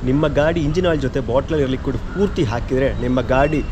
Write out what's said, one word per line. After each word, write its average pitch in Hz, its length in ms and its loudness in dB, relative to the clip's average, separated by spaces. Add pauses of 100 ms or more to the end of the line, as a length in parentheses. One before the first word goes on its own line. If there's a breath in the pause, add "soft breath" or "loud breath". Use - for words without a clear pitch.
ನಿಮ್ಮ 143 220 2
ಗಾಡಿ 151 340 2
ಇಂಜಿನ್ 156 260 0
ಆಯಿಲ್ 160 140 2
ಜೊತೆ 135 180 -2
ಬಾಟಲ್ 135 500 0
ಲಿಕ್ವಿಡ್ 131 280 -4
ಪೂರ್ತಿ 185 460 -2
ಹಾಕಿದ್ರೆ 120 580 0
ನಿಮ್ಮ 127 200 0
ಗಾಡಿ 135 500 2